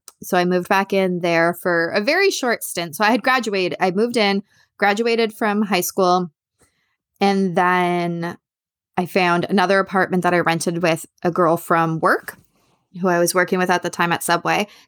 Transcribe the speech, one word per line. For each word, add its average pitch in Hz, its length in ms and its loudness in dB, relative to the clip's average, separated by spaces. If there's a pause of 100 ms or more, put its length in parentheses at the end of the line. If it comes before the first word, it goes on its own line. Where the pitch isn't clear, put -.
(220)
so - 160 -2
I 180 80 2
moved 180 240 0
back 196 240 0
in 185 260 0
there 170 340 2
for 170 360 -2
a 170 100 -2
very 330 320 2
short - 320 -2
stint. 170 320 -8
So 214 80 -2
I 208 80 4
had 254 120 0
graduated, 208 580 -2
I 185 100 2
moved 233 240 -2
in, 202 260 2 (360)
graduated 220 560 0
from 208 280 -2
high 190 200 0
school, 180 500 0 (880)
and 196 380 0
then 175 800 0 (580)
I 180 100 -2
found 175 440 0
another 190 300 2
apartment 185 440 0
that 175 100 2
I 170 60 2
rented 165 420 -2
with 165 240 0 (180)
a 175 80 0
girl 170 260 2
from 165 420 -2
work 214 380 -2 (640)
who 190 80 0
I 175 100 2
was 175 160 0
working 180 240 2
with 180 100 0
at 175 140 0
the 175 60 -6
time 170 240 -2
at - 100 -4
Subway. 170 440 0 (200)